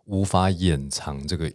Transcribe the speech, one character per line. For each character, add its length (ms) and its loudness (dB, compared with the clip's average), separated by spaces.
无 180 0
法 260 4
掩 400 2
藏 380 -8
这 80 -2
个 200 -4